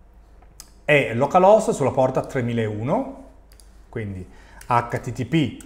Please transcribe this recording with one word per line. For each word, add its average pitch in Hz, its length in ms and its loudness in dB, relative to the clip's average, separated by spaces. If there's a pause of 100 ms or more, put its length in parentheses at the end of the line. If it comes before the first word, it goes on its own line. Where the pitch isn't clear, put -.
(840)
è 131 300 2
localhost 185 580 4
sulla 135 200 0
porta 131 300 0
tremilauno, 117 1080 -4 (580)
quindi 98 400 -10 (400)
H 120 220 0
T 120 240 -8
T 120 120 -6
P, 147 400 -2